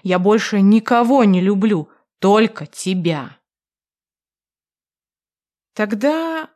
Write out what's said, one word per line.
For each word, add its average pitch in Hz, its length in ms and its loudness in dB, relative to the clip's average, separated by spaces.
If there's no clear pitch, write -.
я 180 160 -2
больше 208 420 0
никого 233 640 2
не 185 180 2
люблю, 196 480 0
только 208 480 0
тебя». 165 720 -6
«Тогда 311 840 -6